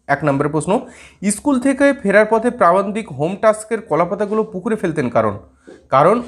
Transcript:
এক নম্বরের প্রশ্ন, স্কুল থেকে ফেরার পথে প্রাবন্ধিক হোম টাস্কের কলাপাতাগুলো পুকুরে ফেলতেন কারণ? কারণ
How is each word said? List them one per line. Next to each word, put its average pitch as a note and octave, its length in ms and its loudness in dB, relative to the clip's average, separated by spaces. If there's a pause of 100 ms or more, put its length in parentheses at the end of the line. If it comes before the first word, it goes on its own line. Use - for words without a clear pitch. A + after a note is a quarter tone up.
এক C#3 180 -2
নম্বরের C#3+ 280 0
প্রশ্ন, F3 280 -2 (440)
স্কুল B3+ 360 0
থেকে C#4 320 2
ফেরার G#3+ 380 2
পথে A3+ 200 0
প্রাবন্ধিক G3 600 0
হোম D#3 240 -4
টাস্কের G#3+ 440 0
কলাপাতাগুলো G3 640 -2
পুকুরে F#3 320 -6
ফেলতেন D3+ 340 -2
কারণ? G#2+ 280 0 (500)
কারণ F3+ 400 4